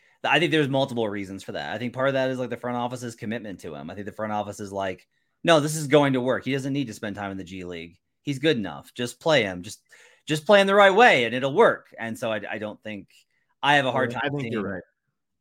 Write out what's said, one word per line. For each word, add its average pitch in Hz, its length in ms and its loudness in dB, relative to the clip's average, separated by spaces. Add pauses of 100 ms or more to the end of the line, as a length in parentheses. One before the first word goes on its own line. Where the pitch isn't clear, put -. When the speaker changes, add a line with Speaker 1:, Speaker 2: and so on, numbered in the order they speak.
(240)
Speaker 1:
I 131 160 2
think 165 120 0
there's 151 180 2
multiple 123 400 0
reasons 98 340 -8
for 113 100 -12
that. 78 200 -8
I 107 60 -6
think 117 140 -8
part 131 160 -2
of 135 40 0
that 131 160 0
is, 131 80 -4
like, 127 140 -6
the 120 60 -6
front 123 200 -6
office's 120 380 -8
commitment 107 460 -10
to 85 120 -12
him. 73 160 -12
I 92 60 -14
think 101 100 -12
the 101 60 -10
front 107 220 -8
office 104 260 -6
is 101 120 -12
like, 98 360 -6 (360)
"No, 165 160 6
this 151 160 0
is 156 120 -6
going 143 260 6
to 131 80 2
work. 120 240 0
He 127 60 -4
doesn't 135 220 -4
need 139 140 -4
to 107 60 -10
spend 104 220 -8
time 101 160 -8
in 98 60 -8
the 95 60 -10
G 92 200 -12
League. 85 340 -12 (240)
He's 139 180 -6
good 147 180 2
enough. 82 360 -10
Just 120 260 -8
play 151 240 4
him. 90 200 -4
Just, 110 180 -16 (460)
just 151 180 -4
play 202 160 8
him 196 60 4
the 196 80 4
right 202 180 8
way 190 320 6
and 113 80 -2
it'll 131 200 -2
work." 170 440 2
And 113 220 -8
so 117 120 -4
I, 107 100 -4 (100)
I 107 80 -8
don't 104 240 -10
think, 104 240 -14 (560)
I 139 140 4
have 139 80 2
a 127 60 2
hard 127 200 0
Speaker 2:
Yeah, 120 80 -8
Speaker 1:
time 139 160 -4
Speaker 2:
I - 20 -6
think 123 140 -6
you're 113 100 -4
Speaker 1:
seeing 95 120 -6
Speaker 2:
right. 90 100 -10 (580)